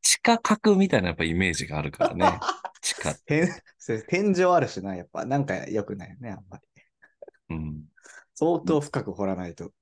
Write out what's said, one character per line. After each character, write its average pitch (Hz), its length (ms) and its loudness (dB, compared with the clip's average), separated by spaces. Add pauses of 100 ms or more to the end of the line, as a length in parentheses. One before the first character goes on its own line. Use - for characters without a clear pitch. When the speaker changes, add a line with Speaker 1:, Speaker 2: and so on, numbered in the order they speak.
Speaker 1:
地 - 160 4
下 233 200 4
核 214 380 4
み 190 120 6
た 123 100 4
い 95 40 2
な 90 60 0
や 85 60 -2
っ - 20 -10
ぱ 85 80 0
イ 82 100 0
メ 92 160 4
ー - 40 -2
ジ - 120 -6
が 76 120 -6
あ 76 40 -2
る 73 100 -4
か - 160 0
ら - 60 -4
ね。 - 260 2 (180)
Speaker 2:
<laughs> - 220 -14
Speaker 1:
地 - 140 -4
下。 147 200 -4 (120)
Speaker 2:
天-、 160 220 2 (300)
そ - 140 -6
れ 110 100 -4
天 196 340 0
井 180 80 4
あ 180 140 6
る 151 100 2
し 92 140 -8
な、 98 140 -6
や 87 80 -12
っ - 80 -20
ぱ。 - 120 -6
な 131 140 0
ん 139 80 0
か - 220 -4
良 104 160 -2
く 107 100 -10
な 92 120 -12
い - 40 -18
よ - 60 -20
ね、 120 140 -14
あ 95 60 -10
ん 101 120 -20
ま 101 100 -18
り。 - 60 -20 (880)
Speaker 1:
う 82 40 -6
ん。 76 300 -8 (500)
Speaker 2:
相 165 260 0
当 160 200 2
深 143 240 -6
く 101 80 -8
掘 98 140 -4
ら 95 100 -2
な 90 100 -8
い 85 80 -12
と - 280 -14